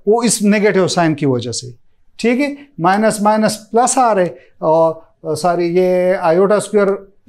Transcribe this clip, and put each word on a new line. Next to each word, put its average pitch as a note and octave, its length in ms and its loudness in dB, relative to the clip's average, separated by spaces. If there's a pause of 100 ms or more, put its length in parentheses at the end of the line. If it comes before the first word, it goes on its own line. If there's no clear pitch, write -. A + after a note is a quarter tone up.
वो A3+ 160 2
इस G#3+ 200 0
negative G3+ 440 2
sign E3 260 0
की D3 120 -4
वजह B2 260 -2
से, A#2+ 220 -12 (460)
ठीक B3 200 0
है, C#4+ 160 -4 (260)
Minus G3 400 0
minus G#3+ 340 0 (160)
plus A#3 260 0
आ B3 160 2
रहे, F3+ 160 0 (320)
और D#3 720 -2
sorry, F3 340 -2
ये F3+ 460 0
iota F#3 440 2
square G3 380 0 (320)